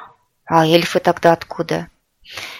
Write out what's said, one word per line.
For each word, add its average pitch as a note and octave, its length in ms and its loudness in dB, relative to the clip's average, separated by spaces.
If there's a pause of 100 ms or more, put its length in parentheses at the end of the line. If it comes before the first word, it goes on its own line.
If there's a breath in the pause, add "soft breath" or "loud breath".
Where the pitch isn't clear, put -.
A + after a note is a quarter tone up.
(460 loud breath)
А E3 220 2
эльфы E3+ 320 2
тогда F3 320 2
откуда? E3 560 -4 (720 loud breath)